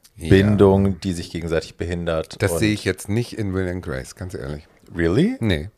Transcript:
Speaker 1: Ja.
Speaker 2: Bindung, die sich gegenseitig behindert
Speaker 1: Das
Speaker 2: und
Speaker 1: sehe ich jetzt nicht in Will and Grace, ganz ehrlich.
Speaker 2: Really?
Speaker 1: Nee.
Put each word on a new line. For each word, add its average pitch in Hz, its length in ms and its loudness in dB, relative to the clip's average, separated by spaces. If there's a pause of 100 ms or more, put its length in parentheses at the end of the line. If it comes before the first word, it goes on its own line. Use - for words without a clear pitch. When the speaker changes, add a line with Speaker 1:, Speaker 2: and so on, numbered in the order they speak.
(180)
Speaker 1:
Ja. 80 120 -8
Speaker 2:
Bindung, 98 720 6
die 95 140 -4
sich 82 180 -8
gegenseitig 80 460 -4
behindert 85 600 -4
Speaker 1:
Das 98 120 0
Speaker 2:
und 82 80 -2
Speaker 1:
sehe 107 140 2
ich 101 120 -6
jetzt 95 240 -4
nicht 117 300 -2
in 98 160 -4
Will 95 120 -2
and 90 160 -6
Grace, 65 320 -8
ganz 90 200 -12
ehrlich. 73 320 -10 (280)
Speaker 2:
Really? 110 440 2
Speaker 1:
Nee. 92 380 0